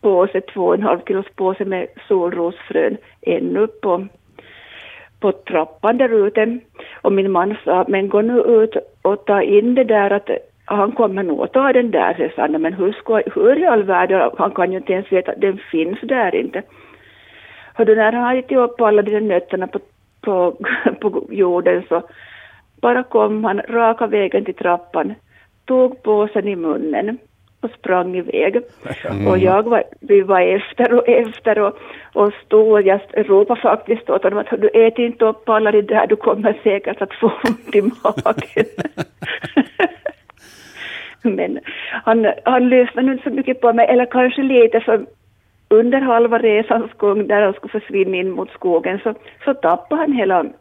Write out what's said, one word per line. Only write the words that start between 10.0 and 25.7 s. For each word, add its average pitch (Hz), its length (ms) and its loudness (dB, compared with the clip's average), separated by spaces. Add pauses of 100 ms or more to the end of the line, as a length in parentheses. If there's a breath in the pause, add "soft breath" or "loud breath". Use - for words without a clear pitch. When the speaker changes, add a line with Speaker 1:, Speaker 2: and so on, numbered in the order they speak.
Speaker 1:
att 202 200 -2 (340)
han 202 280 -2
kommer 196 300 -2
nog 165 200 -4
att - 100 -6
ta 269 200 2
den 240 180 2
där." 95 240 0
Så - 80 -4
jag - 120 -4
sa, - 120 -2
"Nej, 156 140 -2
men 160 120 -2
hur 190 200 -2
ska, 214 300 -2 (120)
hur 254 240 2
i 359 80 0
all 226 160 2
världen, 185 560 0
han 196 120 0
kan 185 220 -4
ju 190 60 -6
inte 190 140 -6
ens 190 200 -4
veta 180 200 -2
att - 80 -8
den 196 180 -2 (120)
finns 165 320 -4
där 233 320 -2
inte." - 280 -6 (1120 loud breath)
Hör 226 100 0
du, 214 120 4
när 220 160 2
han 240 120 -2
hade 254 140 0
ätit 254 200 -2
upp 247 220 -2
alla 214 220 4
de 208 80 -2
där 214 100 0
nötterna 185 460 -2
på, - 140 -10 (400)
på, 185 360 0 (200)
<laughs> - 240 -4
på - 300 -4
jorden, 180 580 0
så 170 140 -2 (760 loud breath)
bara 247 220 0
kom 214 420 0
han 202 240 -2
raka 233 380 0
vägen 202 380 -2
till 185 100 -8
trappan, 175 600 -4 (500 soft breath)
tog 254 380 0